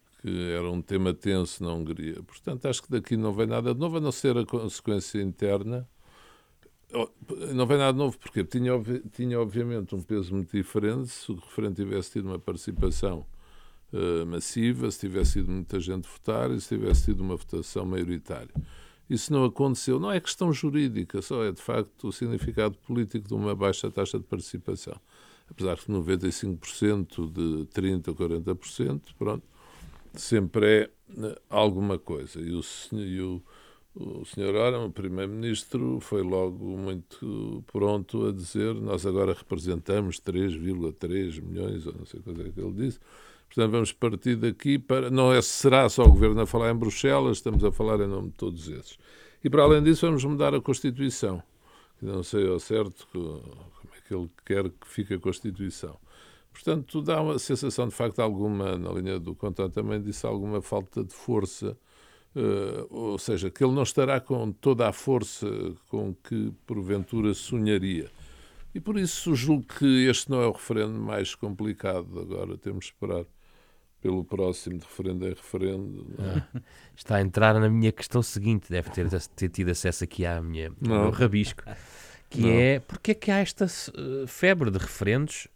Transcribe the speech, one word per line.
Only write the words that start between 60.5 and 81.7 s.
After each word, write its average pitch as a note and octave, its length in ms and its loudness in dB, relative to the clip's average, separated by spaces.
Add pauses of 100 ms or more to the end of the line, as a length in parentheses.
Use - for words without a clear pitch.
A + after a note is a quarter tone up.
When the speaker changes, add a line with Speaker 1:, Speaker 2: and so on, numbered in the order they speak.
Speaker 1:
falta G2+ 420 -4
de F#2+ 120 -10
força, G#2 600 -4 (640)
eh, G2+ 540 -2
ou A2+ 280 -4
seja, F#2+ 320 -4
que - 140 0
ele B2+ 80 4
não C#3 100 2
estará C3 380 2
com A2+ 320 -2
toda A#2+ 340 2
a G#2 60 2
força A#2+ 540 -2 (420)
com G#2 340 -4
que, G#2+ 300 -4 (140)
porventura, G2+ 640 0
sonharia. F#2+ 800 0 (640)
E F#3 40 -8
por G#3 200 -2
isso E3+ 360 0
julgo C3+ 300 2 (140)
que C3 280 6
este B2 240 2
não B2+ 120 2
é A#2+ 40 4
o G#2+ 60 4
referendo A2 480 -2
mais G#2 340 -4
complicado. F#2+ 880 -4
Agora F#2 380 -8
temos G2 260 -8
de - 60 -14
esperar F2+ 340 -6 (760)
pelo F#2 240 0
próximo F#2 540 -4
de E2 60 -14
referendo F#2 420 -6
em F#2+ 40 -4
referendo, F#2+ 760 -6 (100)
não G2 80 -6
é? F#2+ 300 -2
Speaker 2:
Ah, B2 60 -10 (340)
está - 220 -2
a G2+ 40 4
entrar G#2+ 380 6
na A2 100 6
minha A2 220 6
questão - 320 0
seguinte, G#2+ 480 0
deve F2 200 -2
ter, E2+ 200 0
ter F#2 380 -2
tido F2+ 220 0
acesso F2 340 -2
aqui F2 200 -4
à E2+ 160 -2
minha, D#2+ 280 -6
ao E2 120 -12
Speaker 1:
Não. A2 220 4
Speaker 2:
meu A2 80 6
rabisco, G#2 540 2 (640)